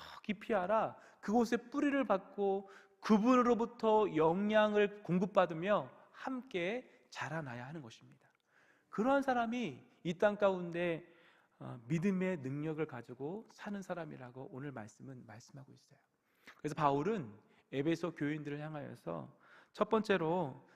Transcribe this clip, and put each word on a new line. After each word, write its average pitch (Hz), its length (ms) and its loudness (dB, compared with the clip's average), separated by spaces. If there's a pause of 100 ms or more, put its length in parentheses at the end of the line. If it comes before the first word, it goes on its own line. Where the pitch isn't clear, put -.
(240)
깊이 - 300 -4
알아 185 420 2 (240)
그곳에 226 380 2
뿌리를 277 460 0
받고 196 680 0 (300)
그분으로부터 220 1160 4
영향을 208 880 4
공급받으며 180 840 2 (220)
함께 240 760 -6 (220)
자라나야 127 580 -8
하는 156 140 -12
것입니다. 127 480 -20 (600)
그러한 269 320 2
사람이 233 580 -2 (240)
이 170 120 -2
땅 208 200 2
가운데, 175 720 0 (540)
어, 127 280 -12
믿음의 185 520 0
능력을 147 460 -4
가지고 139 640 -10
사는 202 300 -10
사람이라고 139 720 -12
오늘 139 200 -10
말씀은 123 540 -16
말씀하고 123 460 -20
있어요. - 280 -20 (580)
그래서 151 180 -6
바울은 147 560 0 (400)
에베소 160 440 -2
교인들을 147 440 -4
향하여서 147 840 -10 (320)
첫 - 160 -2
번째로 175 880 0